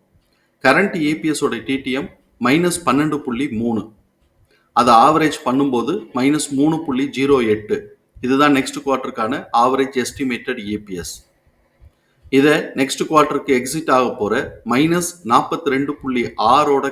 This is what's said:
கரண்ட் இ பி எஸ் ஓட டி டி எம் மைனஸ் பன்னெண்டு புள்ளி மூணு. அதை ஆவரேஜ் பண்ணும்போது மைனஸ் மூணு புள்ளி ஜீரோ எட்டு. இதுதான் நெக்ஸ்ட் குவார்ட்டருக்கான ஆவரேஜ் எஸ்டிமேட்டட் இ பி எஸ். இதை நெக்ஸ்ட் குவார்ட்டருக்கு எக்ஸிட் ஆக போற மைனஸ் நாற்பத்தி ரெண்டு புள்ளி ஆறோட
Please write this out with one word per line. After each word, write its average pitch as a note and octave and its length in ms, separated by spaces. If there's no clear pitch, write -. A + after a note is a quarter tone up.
கரண்ட் E3+ 320
இ D#3 260
பி D#3+ 80
எஸ் C#3+ 160
ஓட A#2 120
டி C3+ 200
டி C3 140
எம் C#3 180
மைனஸ் E3+ 440
பன்னெண்டு D3 340
புள்ளி C3 300
மூணு. A#2 440
அதை A#2+ 220
ஆவரேஜ் D3+ 500
பண்ணும்போது C3+ 720
மைனஸ் C#3+ 360
மூணு D#3 340
புள்ளி C3+ 340
ஜீரோ C3+ 300
எட்டு. G#2+ 480
இதுதான் C3+ 340
நெக்ஸ்ட் C3+ 320
குவார்ட்டருக்கான B2+ 680
ஆவரேஜ் C3 520
எஸ்டிமேட்டட் B2 560
இ G#2 120
பி G2+ 100
எஸ். - 320
இதை C3+ 240
நெக்ஸ்ட் C#3 580
குவார்ட்டருக்கு C#3+ 500
எக்ஸிட் D3+ 300
ஆக B2+ 240
போற G#2+ 520
மைனஸ் D#3+ 440
நாற்பத்தி C#3+ 440
ரெண்டு C#3+ 260
புள்ளி B2+ 280
ஆறோட C#3 560